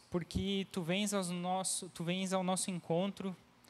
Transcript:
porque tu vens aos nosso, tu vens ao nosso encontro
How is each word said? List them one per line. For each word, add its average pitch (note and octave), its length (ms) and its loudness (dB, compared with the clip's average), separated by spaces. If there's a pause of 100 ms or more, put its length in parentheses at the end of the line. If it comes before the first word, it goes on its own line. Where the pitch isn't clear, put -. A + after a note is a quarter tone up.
(120)
porque F#3+ 600 0
tu F#3+ 120 -2
vens G3 320 2
aos F3+ 160 0
nosso, F3+ 580 -2
tu - 140 -8
vens F#3 280 0
ao F#3+ 120 4
nosso F#3 260 2
encontro F#3 680 0 (340)